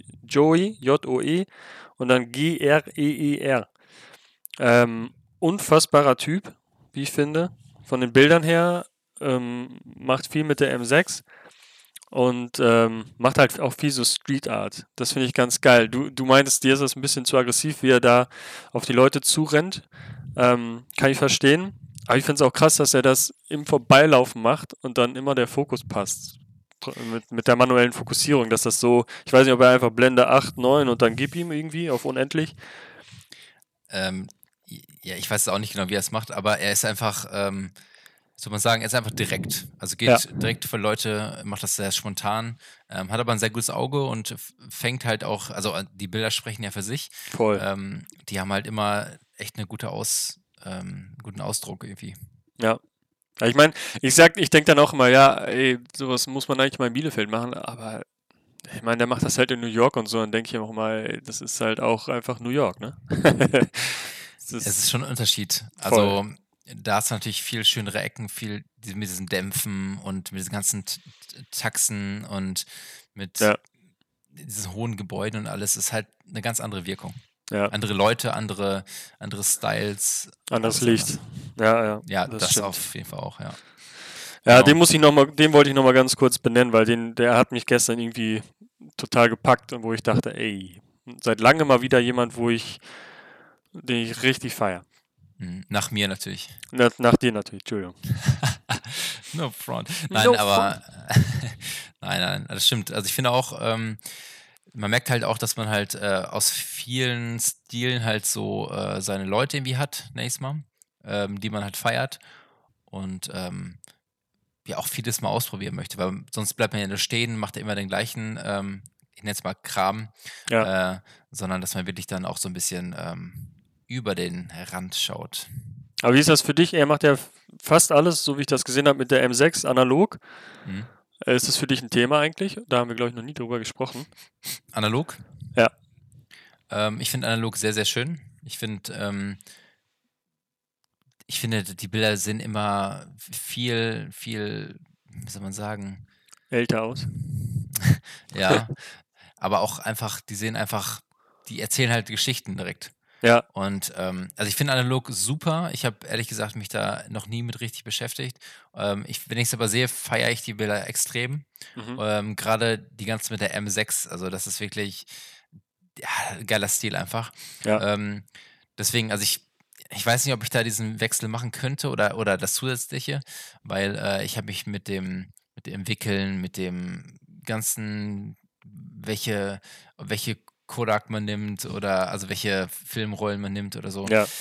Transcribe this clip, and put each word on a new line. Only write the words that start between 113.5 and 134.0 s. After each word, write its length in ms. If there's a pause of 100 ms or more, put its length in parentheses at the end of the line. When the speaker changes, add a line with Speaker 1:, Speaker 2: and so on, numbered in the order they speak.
Speaker 2:
ja 120
auch 100
vieles 320
mal 80
ausprobieren 460
möchte, 240
weil 260 (100)
sonst 200
bleibt 180
man 100
ja 60
nur 100
stehen, 380
macht 200
ja 60
immer 120
den 140
gleichen, 540
ähm, 400 (320)
ich 80
nenn's 220
mal 100
Kram, 540 (420)
Speaker 1:
Ja. 440
Speaker 2:
äh, 60 (300)
sondern 300
dass 140
man 120
wirklich 200
dann 180
auch 140
so 100
ein 60
bisschen, 440
ähm, 540 (340)
über 300
den 340 (220)
Rand 240
schaut. 500 (560)
Speaker 1:
Aber 120
wie 40
ist 100
das 140
für 120
dich? 200
Er 120
macht 180
ja 80
f-, 180 (320)
fast 300
alles, 320
so 120
wie 40
ich 80
das 160
gesehen 240
hab, 80
mit 160
der 100
M 100
sechs 320
analog. 540 (480)
Speaker 2:
Mhm. 180 (400)
Speaker 1:
Äh, 120
ist 100
das 100
für 120
dich 140
ein 60
Thema 300
eigentlich? 400 (100)
Da 100
haben 100
wir, 80
glaub 140
ich, 40
noch 80
nie 100
drüber 280
gesprochen. 440 (680)